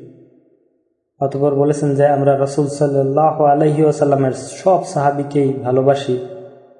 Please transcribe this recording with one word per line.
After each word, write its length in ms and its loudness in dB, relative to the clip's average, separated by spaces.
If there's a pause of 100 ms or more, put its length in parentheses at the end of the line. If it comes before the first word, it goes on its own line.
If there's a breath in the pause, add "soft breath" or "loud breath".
(1200)
অতঃপর 360 -2
বলেছেন 400 0
যে 120 4
আমরা 300 2
রাসূল 300 -2
সাল্লাল্লাহু 760 0
আলাইহি 380 2
ওয়াসাল্লামের 480 2
সব 520 -2
সাহাবীকেই 680 -2
ভালোবাসি, 680 0 (600)